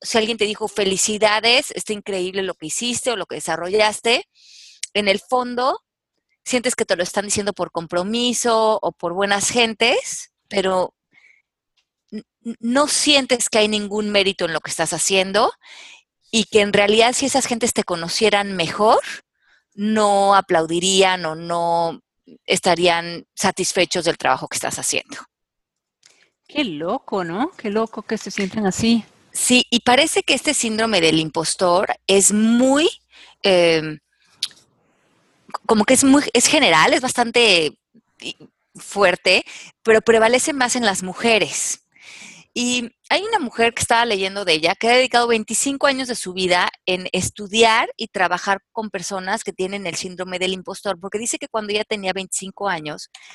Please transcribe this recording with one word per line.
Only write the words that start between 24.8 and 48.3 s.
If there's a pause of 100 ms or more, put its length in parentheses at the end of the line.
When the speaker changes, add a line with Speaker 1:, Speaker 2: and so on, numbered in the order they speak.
Speaker 2:
Qué
loco,
¿no?
Qué
loco
que
se
sientan
así. (260)
Speaker 1:
Sí,
y
parece
que
este
síndrome
del
impostor (220)
es
muy, (540)
em, (1700)
como
que
es
muy,
es
general,
es
bastante (420)
i-, (380)
fuerte, (400)
pero
prevalece
más
en
las
mujeres. (680)
Y (180)
hay
una
mujer
que
estaba
leyendo
de
ella,
que
ha
dedicado
veinticinco
años
de
su
vida (160)
en
estudiar
y
trabajar (100)